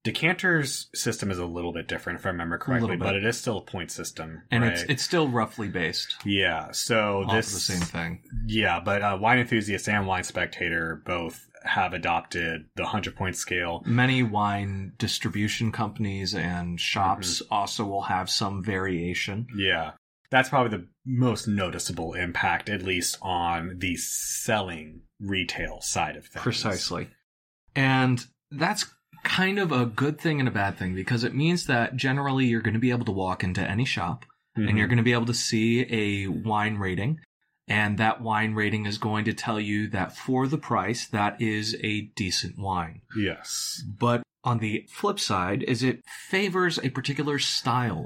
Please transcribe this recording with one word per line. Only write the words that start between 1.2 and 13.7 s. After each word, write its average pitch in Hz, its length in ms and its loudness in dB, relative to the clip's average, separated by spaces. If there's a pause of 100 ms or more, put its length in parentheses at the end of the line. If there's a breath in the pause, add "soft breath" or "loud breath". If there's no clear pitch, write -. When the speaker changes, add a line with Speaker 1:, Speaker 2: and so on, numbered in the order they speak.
Speaker 1:
is 90 80 -2
a 87 60 -4
little 87 280 -4
bit 82 140 -6
different, 87 320 -6
if - 60 -8
I 98 40 0
remember 85 260 -2
Speaker 2:
A 82 40 -4
little 98 300 2
Speaker 1:
correctly, 90 80 0
Speaker 2:
bit. 90 60 -2
Speaker 1:
but 98 120 2
it 98 100 0
is 113 140 0
still 110 180 -2
a 87 40 -6
point 87 280 -8
system, 80 640 -10
Speaker 2:
And 120 120 4
Speaker 1:
right? 110 100 4
Speaker 2:
it's, 85 100 0
it's 135 200 0
still 165 260 2
roughly 110 400 -2
based 87 560 -2
Speaker 1:
Yeah, 92 460 2
so 104 520 2
Speaker 2:
off 92 80 -2
of 104 60 4
Speaker 1:
this 107 160 0
Speaker 2:
the 92 60 -4
same 90 220 0
thing. 85 400 -4 (240)
Speaker 1:
Yeah, 104 360 2
but, 101 200 0
uh, 101 180 2
Wine 120 200 6
Enthusiast 107 500 0
and 104 160 2
Wine 92 200 0
Spectator 82 800 -2
both 85 420 -4 (160)
have 92 300 0
adopted 82 720 -2 (100)
the 87 100 -2
hundred 98 300 -2
point 92 220 -2
scale. 87 500 -2